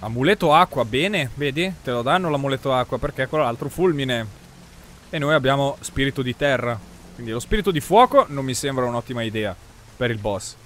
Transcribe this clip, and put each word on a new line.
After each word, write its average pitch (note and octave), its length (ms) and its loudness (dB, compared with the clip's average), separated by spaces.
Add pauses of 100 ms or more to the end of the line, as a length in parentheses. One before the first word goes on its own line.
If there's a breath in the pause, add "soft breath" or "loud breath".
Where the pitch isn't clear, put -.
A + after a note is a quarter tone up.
Amuleto D3 480 2
acqua, D#3 300 4
bene, C#3 500 -2
vedi? D3 480 -2
Te - 80 -6
lo A#2+ 120 -2
danno E3 280 0
l'amuleto C#3 420 -2
acqua B2+ 240 0
perché C3+ 300 -4
quello D#3 160 0
l'altro B2 260 -2
fulmine. C#3 560 0 (880)
E E3 80 -4
noi D3 160 2
abbiamo C#3 460 2
spirito C3+ 420 -2
di B2 140 -4
terra. A#2+ 420 0 (340)
Quindi A#2 200 -10
lo A#2+ 80 -4
spirito G3 320 0
di D3+ 80 2
fuoco B3 480 6
non C#3 160 -6
mi C3 100 -4
sembra C3 300 -2
un'ottima A#2+ 380 -4
idea G#2+ 340 -4 (400)
per B2 160 -2
il A2 60 -4
boss. G2+ 360 -6 (100)